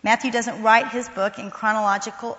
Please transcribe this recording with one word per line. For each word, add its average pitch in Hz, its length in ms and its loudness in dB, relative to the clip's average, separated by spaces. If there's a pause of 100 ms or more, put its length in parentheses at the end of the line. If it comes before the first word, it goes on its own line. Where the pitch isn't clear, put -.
Matthew 226 300 2
doesn't 233 320 -4
write 226 240 6
his 247 220 -6
book 202 280 -4
in 202 140 -10
chronological 214 880 -2